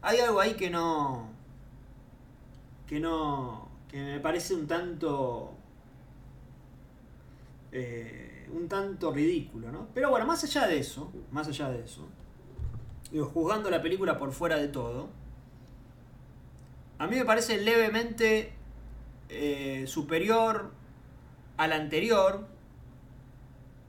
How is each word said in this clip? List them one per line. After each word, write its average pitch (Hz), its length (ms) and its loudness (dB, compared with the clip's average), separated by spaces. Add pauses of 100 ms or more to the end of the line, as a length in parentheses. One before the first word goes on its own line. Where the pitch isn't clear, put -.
Hay 220 180 4
algo 226 220 6
ahí 214 140 4
que 190 140 -2
no, 147 600 0 (1600)
que 151 120 -2
no, 147 720 -2 (180)
que 139 160 -10
me 143 160 -6
parece 170 340 0
un 156 140 -2
tanto, 147 840 -2 (2250)
eh, 123 800 -8
un 170 140 -4
tanto 196 440 -2
ridículo, 139 600 0
¿no? 180 220 -10
Pero 269 160 4
bueno, 240 160 6
más 330 180 2
allá 277 240 4
de 156 120 4
eso, 143 320 -6 (200)
más 147 160 -4
allá 139 220 -4
de 120 140 -4
eso, - 240 -14 (1040)
digo, 151 140 0
juzgando 185 440 2
la 170 120 4
película 175 360 2
por 135 140 -4
fuera 160 260 0
de 143 100 2
todo, 131 420 -6 (1900)
a 165 80 -2
mí 220 80 2
me 254 100 4
parece 220 360 6
levemente, 220 920 4 (760)
eh, 139 580 -2
superior 196 840 2 (840)
a 160 100 4
la 160 80 2
anterior. 190 720 4 (1400)